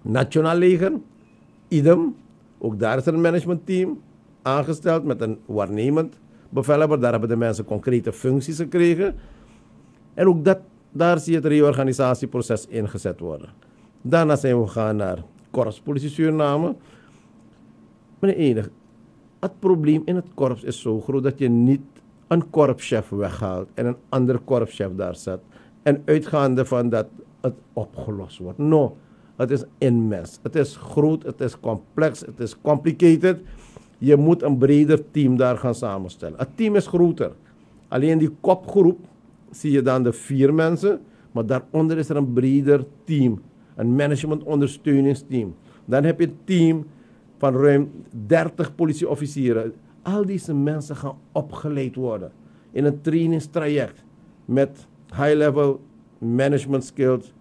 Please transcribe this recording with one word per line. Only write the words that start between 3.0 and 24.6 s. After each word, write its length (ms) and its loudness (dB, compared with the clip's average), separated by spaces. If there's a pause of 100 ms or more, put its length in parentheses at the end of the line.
er 80 0
een 80 0
managementteam 800 -2 (400)
aangesteld 640 -2
met 180 -4
een 240 -4
waarnemend 760 -2 (280)
bevelhebber. 500 0
Daar 120 2
hebben 180 -2
de 60 0
mensen 300 -2
concrete 480 -4
functies 440 -4
gekregen. 580 0 (1000)
En 140 2
ook 180 2
dat, 140 2 (320)
daar 280 2
zie 120 -4
je 60 2
het 100 -2
reorganisatieproces 1200 0
ingezet 520 -6
worden. 300 -12 (520)
Daarna 340 2
zijn 240 0
we 80 0
gegaan 280 -4
naar 280 -4 (280)
Korpspolitie 580 -4
Suriname. 680 0 (1400)
Meneer 180 0
Enig, 320 0 (680)
het 200 -8
probleem 460 2
in 100 -2
het 180 -6
korps 300 -4
is 180 -10
zo 200 -4
groot 220 -4
dat 160 -2
je 100 0
niet 320 4 (460)
een 220 0
korpschef 600 0
weghaalt 640 -6
en 120 -4
een 120 -4 (120)
andere 300 0
korpschef 560 -2